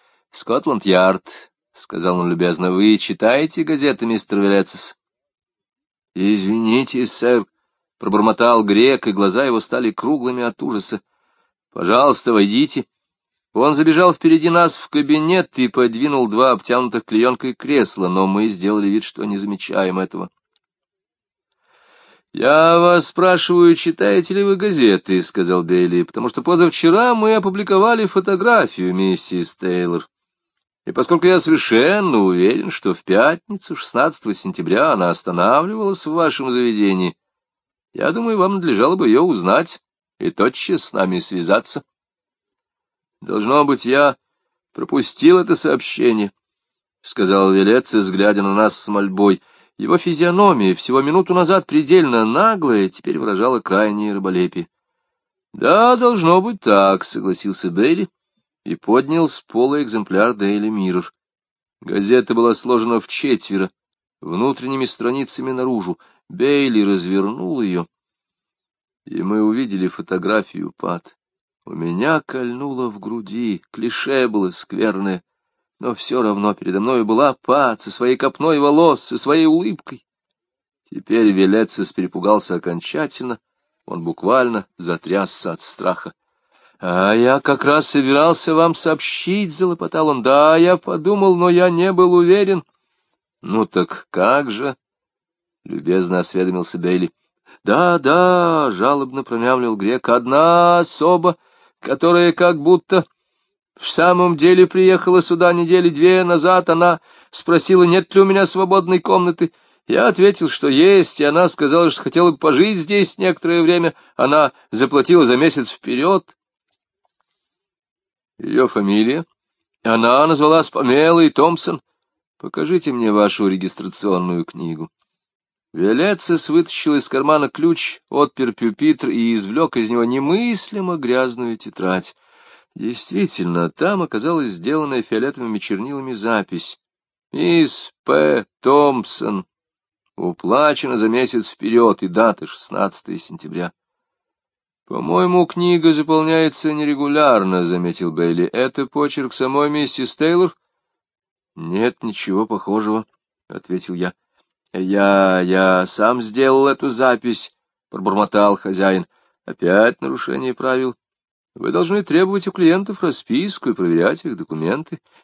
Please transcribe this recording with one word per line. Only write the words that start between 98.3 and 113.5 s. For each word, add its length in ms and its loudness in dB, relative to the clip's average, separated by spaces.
жалобно 520 -2
промямлил 520 -2
грек, — 340 -4
"одна 680 4
особа, 600 0
которая 540 2
как 280 2
будто... 440 2
в 140 -10
самом 480 2
деле 300 6
приехала 560 4
сюда 300 2
недели 360 2
две 340 4
назад, 460 2
она 320 2
спросила, 500 2
нет 320 2
ли 80 6
у 40 6
меня 200 4
свободной 540 0
комнаты. 520 0
Я 200 2
ответил, 420 2
что 180 -4
есть, 520 4
и 40 0
она 260 2
сказала, 400 2
что 140 -6
хотела 260 2
бы 80 -2
пожить 400 2
здесь 400 0
некоторое 460 0